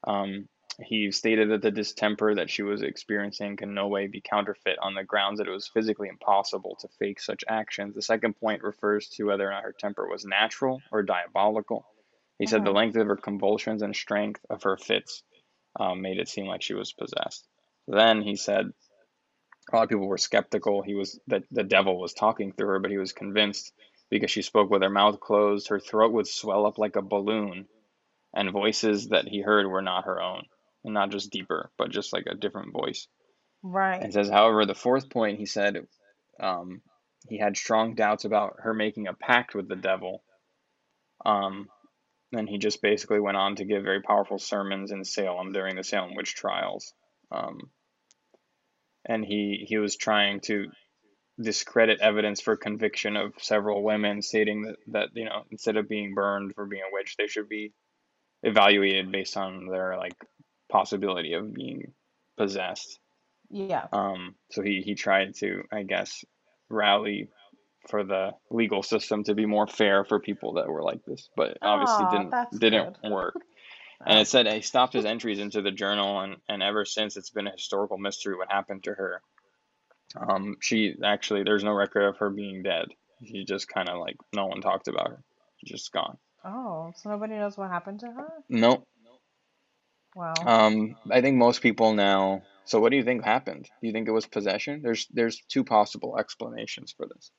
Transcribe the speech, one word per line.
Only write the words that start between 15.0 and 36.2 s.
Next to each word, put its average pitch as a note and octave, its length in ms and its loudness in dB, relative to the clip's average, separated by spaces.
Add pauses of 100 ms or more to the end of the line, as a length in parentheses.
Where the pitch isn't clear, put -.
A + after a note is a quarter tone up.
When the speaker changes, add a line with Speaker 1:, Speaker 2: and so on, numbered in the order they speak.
Speaker 1:
um, F#2 220 0
made F#2+ 160 -4
it F#2 100 -2
seem G2 180 -8
like F#2 160 -6
she G#2 120 -6
was G2+ 180 -6
possessed. - 540 -8 (420)
Then A2 340 6
he G2+ 140 -4
said G2 300 0 (1080)
a A#2+ 40 4
lot A2+ 80 6
of G#2+ 60 -4
people G2+ 180 0
were F#2+ 100 -2
skeptical G#2 640 0
he G2+ 120 -4
was, G2 340 -6
that G2 220 0
the A2 140 0
devil G2 360 4
was F2 140 -6
talking G#2+ 380 0
through G2+ 160 -2
her, G2 120 2
but G2 100 -2
he G2+ 80 0
was F#2 140 -4
convinced G2+ 600 -2 (380)
because A2+ 200 0
she G#2 120 -2
spoke G2+ 280 4
with G2 120 4
her F#2+ 80 4
mouth G2+ 300 4
closed, G2+ 480 2
her G2+ 120 0
throat A2 320 4
would G#2+ 160 0
swell G#2 380 0
up G#2+ 120 0
like G#2+ 180 0
a G2 60 0
balloon, G2+ 640 -2 (680)
and F#2+ 180 0
voices G#2+ 560 2
that - 200 2
he G2+ 120 -4
heard G2+ 260 4
were F#2+ 160 -2
not F#2 240 -2
her F#2 160 -4
own, F2+ 220 -8 (400)
and G#2+ 100 -8
not G2+ 160 2
just G2+ 220 -8
deeper, - 460 -6
but - 120 0
just, - 220 -6
like, F#2 160 -4
a - 80 -6
different G#2 360 -8
voice. - 360 -6 (540)
Speaker 2:
Right. F#3+ 380 -2
Speaker 1:
And G#2+ 120 -6
says, - 180 2
however, G#2+ 360 8
the F#2+ 80 -2
fourth C3+ 360 0
point, G#2+ 280 0
he G#2 80 -6
said, G2+ 400 -2 (540)